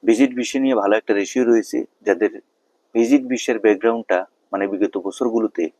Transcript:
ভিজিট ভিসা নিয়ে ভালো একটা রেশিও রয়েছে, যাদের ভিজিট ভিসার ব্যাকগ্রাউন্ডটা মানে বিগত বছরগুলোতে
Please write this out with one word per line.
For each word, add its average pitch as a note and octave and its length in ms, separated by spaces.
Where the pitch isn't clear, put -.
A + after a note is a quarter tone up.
ভিজিট B2+ 340
ভিসা B2 260
নিয়ে C3 180
ভালো G2+ 180
একটা A2 200
রেশিও A2 320
রয়েছে, A2+ 260
যাদের G2+ 240
ভিজিট B2 360
ভিসার B2 340
ব্যাকগ্রাউন্ডটা G#2+ 540
মানে G2 200
বিগত G2 240
বছরগুলোতে A2+ 560